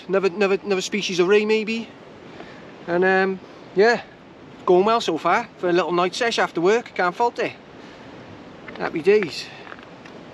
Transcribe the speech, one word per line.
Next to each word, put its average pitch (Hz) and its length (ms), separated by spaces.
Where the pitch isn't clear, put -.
another, 190 220
another, 196 340
another 190 180
species 185 380
of 175 80
ray 208 180
maybe. 220 440
And, 175 180
um, 190 360
yeah, 214 280
going 185 200
well 226 160
so 160 180
far 202 300
for 185 100
a 170 40
little 170 180
night 180 240
sesh 233 240
after 180 220
work. 214 340
Can't 175 220
fault 240 240
it. 151 120
Happy 165 240
days. 190 440